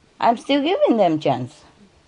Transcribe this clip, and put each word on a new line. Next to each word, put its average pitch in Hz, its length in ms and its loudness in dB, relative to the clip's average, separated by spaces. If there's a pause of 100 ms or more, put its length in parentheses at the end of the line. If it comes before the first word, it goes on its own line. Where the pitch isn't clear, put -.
(200)
I'm 233 160 0
still 277 260 -2
giving 392 340 0
them 170 220 2
chance. 127 460 -4 (420)